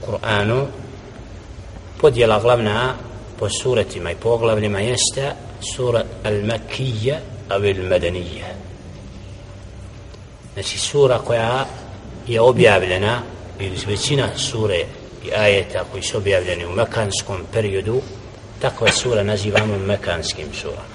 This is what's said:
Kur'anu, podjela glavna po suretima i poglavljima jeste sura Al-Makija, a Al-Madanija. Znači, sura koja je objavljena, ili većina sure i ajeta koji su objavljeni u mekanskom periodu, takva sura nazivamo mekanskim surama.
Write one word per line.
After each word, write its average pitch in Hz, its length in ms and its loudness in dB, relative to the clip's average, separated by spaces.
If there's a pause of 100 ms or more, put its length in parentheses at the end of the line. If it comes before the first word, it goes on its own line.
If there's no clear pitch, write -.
Kur'anu, 110 600 2 (1300)
podjela 117 400 6
glavna 120 540 4 (440)
po 107 100 0
suretima 98 640 0
i 87 40 -4
poglavljima 110 680 2
jeste 127 520 0 (420)
sura 117 300 2 (200)
Al-Makija, 110 920 -2 (320)
a 98 100 2
Al-Madanija. 90 920 0 (2000)
Znači, - 240 -6
sura 131 400 6
koja 120 480 0 (600)
je 117 140 2
objavljena, 107 840 6 (380)
ili 92 160 -4 (100)
većina 110 500 2
sure 101 480 0 (400)
i - 100 -6
ajeta 98 580 4
koji 95 100 -6
su - 140 -4
objavljeni 92 500 2
u 87 40 -6
mekanskom 104 680 0 (140)
periodu, 107 480 0 (600)
takva 117 320 2
sura 117 300 2
nazivamo 104 560 2
mekanskim 95 680 -2 (140)
surama. - 340 -10